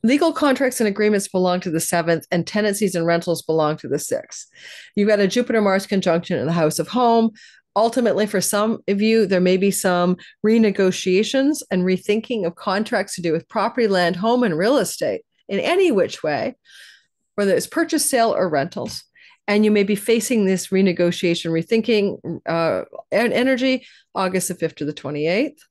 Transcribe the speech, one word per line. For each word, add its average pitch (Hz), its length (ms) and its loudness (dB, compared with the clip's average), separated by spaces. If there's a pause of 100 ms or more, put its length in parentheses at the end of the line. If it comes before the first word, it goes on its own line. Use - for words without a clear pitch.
Legal 294 280 4
contracts 277 480 0
and 220 80 2
agreements 202 400 0
belong 185 340 0
to 180 100 -6
the 160 80 -2
seventh, 165 500 -2
and 165 160 0
tenancies 208 480 -2
and 165 140 -2
rentals 170 340 0
belong 156 360 0
to - 100 -14
the 143 100 -2
sixth. - 500 -8 (480)
You've 202 120 2
got 208 140 2
a 196 60 2
Jupiter-Mars 208 600 0
conjunction 175 500 0
in 117 80 -2
the 160 80 -2
house 165 240 0
of - 120 -4
home. 233 420 2 (440)
Ultimately, 220 520 2
for 202 140 -2
some 214 460 -2
of 202 140 0
you, 220 240 4
there 185 160 2
may 185 160 4
be 196 140 2
some 180 460 0 (280)
renegotiations 214 1300 2
and 185 100 0
rethinking 208 640 -2
of 170 80 -2
contracts 208 600 -4
to 180 80 -10
do 170 80 0
with 165 180 -4
property, 226 380 -2
land, 180 300 2
home, 233 260 0
and 180 120 0
real 220 220 2
estate 151 480 -4 (240)
in 196 100 -2
any 359 320 2
which 185 300 0
way, 151 360 -4 (760)
whether 196 220 0
it's - 100 0
purchase, 330 420 -2
sale, 233 280 2
or 190 120 0
rentals. - 560 -4 (440)
And 208 180 4
you 214 60 4
may 208 120 4
be 208 120 0
facing 226 500 0
this 190 220 0
renegotiation, 175 840 0
rethinking, 202 960 -2
uh, 165 400 -2 (260)
en-, 220 220 0
energy, 254 520 0 (280)
August 185 340 -2
the 175 80 -6
fifth 160 200 -6
to 147 100 -6
the 151 80 -6
twenty-eighth 156 680 -4 (120)